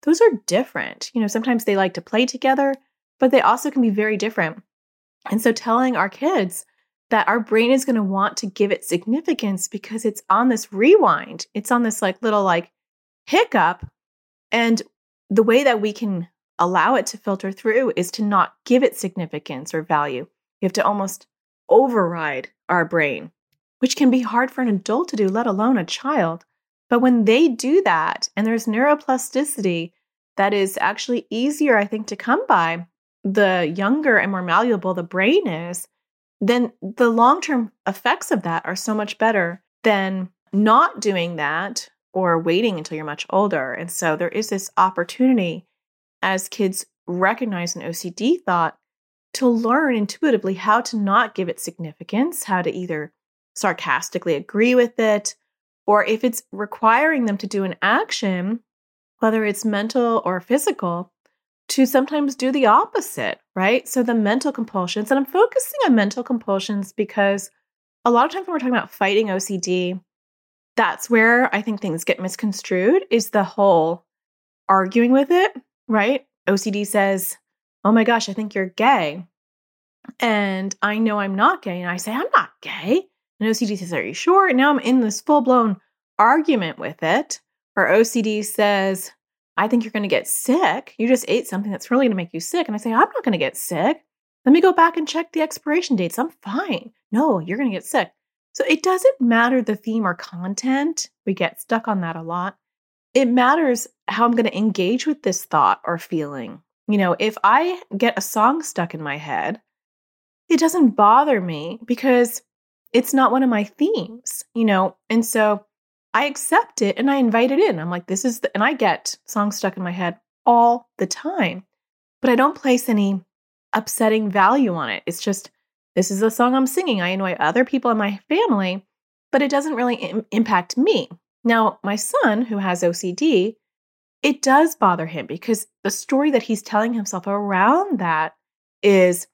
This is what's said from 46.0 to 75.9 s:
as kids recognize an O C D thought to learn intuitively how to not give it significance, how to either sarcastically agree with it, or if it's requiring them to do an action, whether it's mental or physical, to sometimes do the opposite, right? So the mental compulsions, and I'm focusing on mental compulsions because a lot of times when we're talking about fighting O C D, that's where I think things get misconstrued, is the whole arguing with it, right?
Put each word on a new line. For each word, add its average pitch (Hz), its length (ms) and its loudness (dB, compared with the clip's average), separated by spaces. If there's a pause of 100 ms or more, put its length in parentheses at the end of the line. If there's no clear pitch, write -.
as 190 260 -2
kids 190 380 -4 (200)
recognize 185 720 -2
an 170 60 -14
O 165 100 -8
C 175 180 -10
D 269 280 0
thought 170 400 -2 (560)
to 262 120 0
learn 240 480 2
intuitively 208 600 0
how 202 260 2
to 233 160 -8
not 208 380 0
give 185 140 -4
it - 120 -8
significance, 180 840 -6
how 185 180 -2
to 247 80 -2
either 165 420 -8 (420)
sarcastically 170 800 -2
agree 220 400 0
with 240 240 2
it, 214 380 0 (500)
or 208 180 4
if 220 200 -2
it's 247 180 -2 (100)
requiring 233 760 0
them 202 100 -2
to 202 100 -10
do 196 180 -4
an 185 160 -6
action, 214 800 -2 (580)
whether 220 260 0
it's 208 200 -4
mental 226 600 0
or 180 160 -2
physical, 185 720 -4 (560)
to 269 180 2
sometimes 277 480 0
do 254 160 -2
the 262 160 0
opposite, 247 760 0 (140)
right? 208 320 0
So 254 160 -2
the 233 120 0
mental 226 360 0
compulsions, 208 640 -4
and 269 60 2
I'm 277 60 0
focusing 480 600 0
on 269 80 4
mental 214 300 0
compulsions 202 680 -4
because 202 580 -2 (540)
a 240 60 2
lot 240 160 4
of 330 60 -4
times 370 160 -8
when 349 60 -6
we're 302 40 -2
talking 254 160 -2
about - 160 -2
fighting 202 400 0
O 185 80 0
C 196 180 -6
D, 180 440 -4 (760)
that's - 320 0
where 240 460 4
I 208 80 -2
think 208 180 -6
things 165 240 -6
get - 160 0
misconstrued, 196 920 -2
is 233 200 0
the 202 140 2
whole 175 600 2 (640)
arguing 190 440 4
with 277 180 4
it, 359 220 4 (340)
right? 226 400 0 (200)